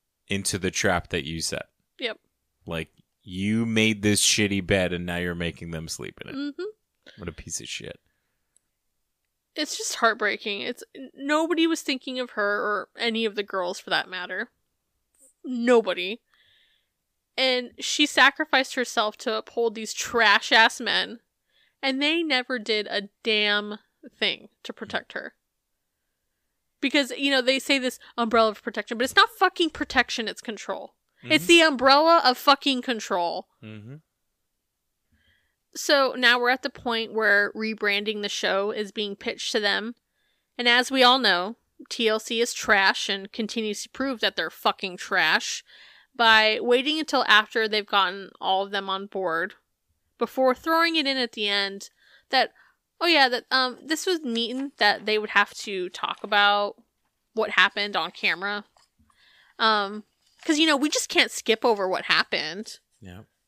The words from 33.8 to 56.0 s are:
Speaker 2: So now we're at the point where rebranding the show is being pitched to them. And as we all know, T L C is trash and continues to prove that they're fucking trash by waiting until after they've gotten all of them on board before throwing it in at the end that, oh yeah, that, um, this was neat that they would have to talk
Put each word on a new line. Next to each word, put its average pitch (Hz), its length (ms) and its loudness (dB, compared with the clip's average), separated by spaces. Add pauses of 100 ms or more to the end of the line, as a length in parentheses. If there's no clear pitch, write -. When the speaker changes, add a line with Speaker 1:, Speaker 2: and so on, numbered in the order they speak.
Speaker 2:
So 277 420 2
now 247 220 4
we're 240 100 2
at 262 140 0
the 277 60 -4
point 226 440 -6
where 208 420 2
rebranding 208 640 -4
the 202 80 -4
show 196 420 -2
is 208 200 -8
being 208 240 -6
pitched - 360 -8
to 233 80 0
them. 208 360 -2 (600)
And 240 100 -2
as 240 220 4
we 262 140 4
all 247 160 6
know, 196 360 2 (340)
T 233 180 0
L 214 120 2
C 226 220 -2
is 233 120 -2
trash 202 560 2
and 196 220 -6
continues 214 520 -6
to - 60 -16
prove 262 320 -6
that 196 140 -2
they're 165 140 -4
fucking 185 480 -4
trash 180 640 0 (520)
by 220 460 6
waiting 262 380 2
until 294 280 0
after 214 400 4
they've 208 180 -2
gotten 196 460 -2 (100)
all 190 220 0
of 202 80 -8
them 196 180 -4
on 190 160 -6
board 185 480 -4 (640)
before 254 380 0
throwing 330 400 0
it 311 100 0
in 269 120 -2
at 240 160 -2
the 214 140 -4
end 202 440 -4 (400)
that, 262 200 2 (480)
oh 320 60 -2
yeah, 294 240 4
that, 247 220 -4
um, 254 340 0
this 302 220 -4
was 359 160 0
neat 247 540 -4
that 208 280 2
they 214 140 0
would 214 120 -6
have 202 220 2
to 190 360 -8
talk - 340 -8